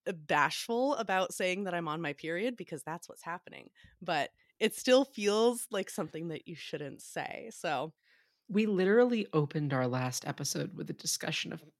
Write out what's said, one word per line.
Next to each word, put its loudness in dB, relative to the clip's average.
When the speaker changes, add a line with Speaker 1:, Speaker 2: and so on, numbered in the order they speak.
Speaker 1:
uh, -2
bashful 2
about 0
saying 0
that -2
I'm -2
on -4
my -2
period, -4
because -10
that's -10
what's -18
happening. -12
But -2
it 2
still 6
feels 2
like -2
something -6
that -8
you -10
shouldn't -10
say, -8
so. -2
Speaker 2:
We 4
literally 4
opened 0
our 4
last -2
episode -4
with -8
a -8
discussion -4
of, -10